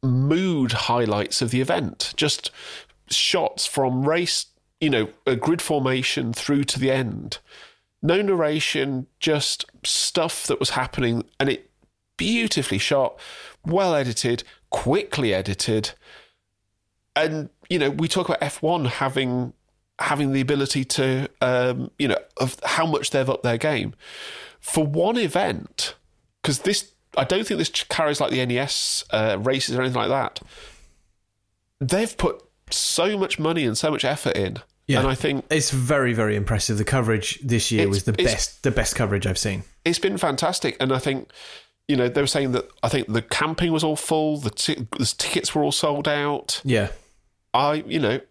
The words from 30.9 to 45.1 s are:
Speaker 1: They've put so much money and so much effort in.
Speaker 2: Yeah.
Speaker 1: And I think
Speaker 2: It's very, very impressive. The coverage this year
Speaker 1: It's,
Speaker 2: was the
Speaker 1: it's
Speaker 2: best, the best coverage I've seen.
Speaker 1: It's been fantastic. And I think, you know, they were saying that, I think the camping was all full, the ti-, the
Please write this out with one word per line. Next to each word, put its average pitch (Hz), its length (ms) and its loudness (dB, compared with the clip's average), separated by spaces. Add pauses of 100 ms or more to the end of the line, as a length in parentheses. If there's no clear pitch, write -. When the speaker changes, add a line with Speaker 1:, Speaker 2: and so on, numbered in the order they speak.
Speaker 1:
They've 185 380 0
put - 240 -2 (300)
so 202 460 0
much 190 200 -2
money 156 280 0
and 113 120 0
so 156 140 0
much 139 140 -2
effort 143 300 0
in. 95 220 -2 (300)
Speaker 2:
Yeah. 135 120 4
Speaker 1:
And 131 80 4
I 131 80 2
think 139 340 -2
Speaker 2:
It's 151 220 2
very, 131 420 2
very 107 220 2
impressive. 104 420 0
The 107 60 2
coverage 113 580 0
this 120 300 2
year 104 120 4
Speaker 1:
It's, 98 60 4
Speaker 2:
was 98 140 2
the 113 140 2
Speaker 1:
it's - 60 2
Speaker 2:
best, - 400 0
the 131 80 2
best - 240 0
coverage 104 300 0
I've 95 120 0
seen. 95 260 -2 (220)
Speaker 1:
It's 170 140 0
been 190 180 0
fantastic. 160 640 0
And 131 120 2
I 131 80 2
think, 135 300 -2 (580)
you 143 80 2
know, 123 140 4
they 135 120 0
were 143 60 2
saying 135 260 0
that, - 160 -2 (140)
I 113 60 0
think 123 220 -2
the 113 100 2
camping 160 500 -2
was 160 120 2
all 156 120 0
full, 156 420 0
the 127 120 -4
ti-, - 380 -4 (100)
the 123 200 0